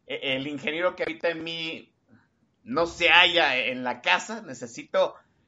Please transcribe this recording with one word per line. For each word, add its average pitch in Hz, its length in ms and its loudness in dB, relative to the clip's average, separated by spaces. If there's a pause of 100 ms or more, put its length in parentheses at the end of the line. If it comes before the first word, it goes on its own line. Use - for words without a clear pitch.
E-, 135 300 -4
el 135 100 -4
ingeniero 156 480 -2
que 175 80 -4
habita 160 260 -2
en 160 140 -6
mí 165 500 -10 (720)
no 147 220 0
se 170 240 2
halla 165 480 6
en 127 260 -2
la 123 180 -4
casa. 185 400 -2
Necesito 151 760 -4 (320)